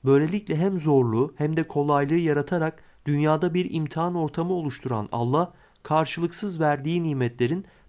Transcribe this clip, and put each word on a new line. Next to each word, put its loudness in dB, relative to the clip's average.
Böylelikle 2
hem 0
zorluğu 2
hem -2
de -2
kolaylığı 0
yaratarak 0
dünyada 2
bir -2
imtihan -2
ortamı -2
oluşturan -4
Allah, 0
karşılıksız -2
verdiği 0
nimetlerin -2